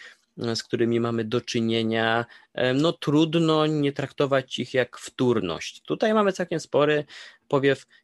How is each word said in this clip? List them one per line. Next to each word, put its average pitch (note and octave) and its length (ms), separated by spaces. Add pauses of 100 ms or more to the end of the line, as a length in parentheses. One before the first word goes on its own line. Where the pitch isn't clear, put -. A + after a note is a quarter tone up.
(380)
e, A#2 180
z - 60
którymi A#2 380
mamy A#2 240
do A2+ 160
czynienia, A2+ 840 (280)
e, B2+ 200
no, D#3 180
trudno D#3 720
nie D3 260
traktować C3+ 640
ich B2 160
jak B2+ 240
wtórność. G#2 840
Tutaj A3 320
mamy G3+ 180
całkiem F3 280
spory D3 440 (440)
powiew C#3 380 (180)